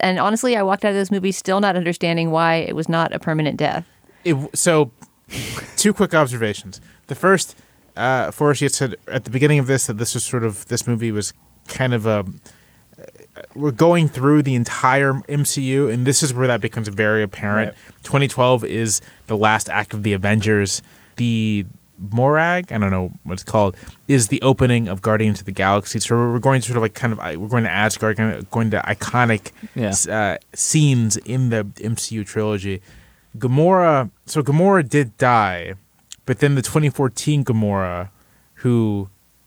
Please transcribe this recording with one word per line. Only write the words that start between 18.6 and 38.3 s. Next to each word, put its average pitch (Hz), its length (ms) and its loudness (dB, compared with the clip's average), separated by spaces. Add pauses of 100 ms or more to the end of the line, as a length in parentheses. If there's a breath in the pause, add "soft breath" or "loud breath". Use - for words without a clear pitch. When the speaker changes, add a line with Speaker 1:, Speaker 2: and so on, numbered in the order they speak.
Speaker 2:
is 110 360 -2 (260 loud breath)
the 110 100 -2
last 107 320 2
act 104 260 -4
of 104 80 -6
the 104 100 0
Avengers. 101 720 0 (340 soft breath)
The 110 480 0 (340)
Morag, 151 760 0
I 117 60 -6
don't 101 120 0
know 92 200 -2 (140)
what 87 100 -10
it's - 80 -10
called, 101 320 0 (320 loud breath)
is 131 220 2
the - 140 -2
opening 123 440 2
of 92 140 -6
Guardians 107 400 0
of - 60 -16
the 98 60 -8
Galaxy. 98 460 0
So - 160 -2
we're 120 240 0
going 131 220 2
to 110 80 -6
sort 120 80 -4
of, 113 60 2
like, 110 100 0
kind 120 220 -4
of, - 60 -8
uh, 80 180 -8
we're 101 100 -8
going 117 160 0
to 87 60 -2
Asgard, 107 480 0
gonna, 107 320 -2
going 113 220 0
to 101 80 0
iconic 113 720 -2 (240 loud breath)
Speaker 3:
Yeah. 117 140 -4
Speaker 2:
s-, 98 180 -2
uh, 104 300 -2 (160)
scenes 127 640 2
in 127 320 -2
the 107 180 0 (160)
M 110 140 -4
C - 200 -8
U 104 80 -4
trilogy. 101 580 -4 (560 soft breath)
Gamora, 147 720 2 (160)
so 151 160 -2
Gamora 170 440 4
did 131 320 0
die, 95 560 2 (520)
but 127 140 -2
then 143 140 4
the 131 80 0
twenty 151 280 0
fourteen 143 540 0
Gamora, 98 640 -2 (460 soft breath)